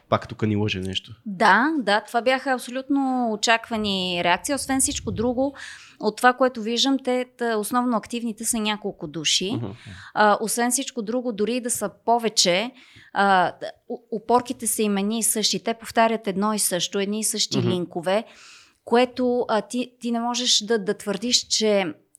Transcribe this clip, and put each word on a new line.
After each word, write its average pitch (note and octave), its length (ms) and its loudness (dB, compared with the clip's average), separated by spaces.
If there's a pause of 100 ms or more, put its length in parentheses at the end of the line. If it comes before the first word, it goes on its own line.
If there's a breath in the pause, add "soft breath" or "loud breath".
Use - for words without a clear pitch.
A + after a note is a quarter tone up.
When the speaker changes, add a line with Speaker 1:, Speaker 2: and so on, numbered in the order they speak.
Speaker 1:
пак - 200 0
тук - 140 -6
ни G#2+ 140 2
лъже G2+ 240 -2
нещо“? F#2+ 320 -8 (140)
Speaker 2:
Да, G#3 420 4 (100)
да, G#3 220 2
това A#3 220 -4
бяха C4 300 0
абсолютно C4 800 -2
очаквани G#3 920 0
реакции. F3+ 300 2
Освен C4+ 260 0
всичко A#3+ 320 -2
друго, B3 420 0 (460 loud breath)
от G#3+ 160 -2
това, B3 160 6
което B3+ 300 0
виждам, A#3 360 0
те, B3+ 280 -2 (100)
та, A#3 200 -2
основно B3 400 0
активните A3+ 480 -6
са A#3 140 -2
няколко G#3 480 -4
души. D#3+ 460 -2
Speaker 1:
Мгм. A#2 140 -4 (480 loud breath)
Speaker 2:
А, G#3 260 4
освен A#3 300 0
всичко B3 320 -4
друго, A#3 300 -2
дори G#3 240 0
и B3+ 40 -2
да A#3+ 100 -6
са G#3 200 -2 (140)
повече, A3+ 640 2 (420 soft breath)
а, F#3+ 400 4
д-, - 180 -10 (180)
у-, A#3+ 100 -8 (140)
опорките A#3+ 540 0
са - 160 0
им G#3 160 2
едни G#3+ 200 -2
и A3 40 -2
същи. G#3 420 0
Те A3+ 100 -2
повтарят A3+ 520 0
едно G3+ 260 0
и G#3 60 -2
също, F#3 400 -2
едни G#3 220 -2
и G#3+ 40 -4
същи G#3 340 0
Speaker 1:
Мгм. F#3+ 100 2
Speaker 2:
линкове, F3+ 560 0 (600 soft breath)
което, B3 640 2
а, G#3+ 120 2
ти, A#3+ 400 -6
ти A#3+ 120 -4
не A#3 80 -2
можеш A#3+ 380 0
да, A3 200 0
да G3+ 160 -2
твърдиш, G3+ 440 -4
че G#3 480 0 (320)